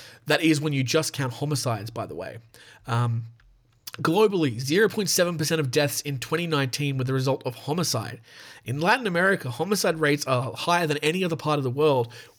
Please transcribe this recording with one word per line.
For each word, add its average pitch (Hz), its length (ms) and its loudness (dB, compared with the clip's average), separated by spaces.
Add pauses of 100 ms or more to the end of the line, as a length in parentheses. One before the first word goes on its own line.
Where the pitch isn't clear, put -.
(260)
That 151 160 2
is 156 180 4
when 151 120 -2
you 135 120 0
just 156 280 0
count 127 200 -4
homicides, 120 580 -4
by 113 160 -8
the 76 80 -12
way. 85 240 -10 (480)
Um, 117 380 0 (720)
globally, 165 640 2
zero 175 280 4
point 196 220 -2
seven 175 260 2
percent 156 240 0
of 131 120 -2
deaths 143 300 0
in 143 180 -6
twenty 170 260 -4
nineteen 139 520 -2
were 127 60 -2
the 131 80 -2
result 131 320 0
of 120 120 -6
homicide. 135 640 -4 (440)
In 139 160 -4
Latin 220 280 2
America, 180 420 2
homicide 180 480 0
rates 147 260 2
are 127 280 0
higher 175 340 2
than 147 120 0
any 170 260 0
other 170 100 0
part 151 240 0
of 135 60 0
the 123 60 0
world, 135 420 2 (260)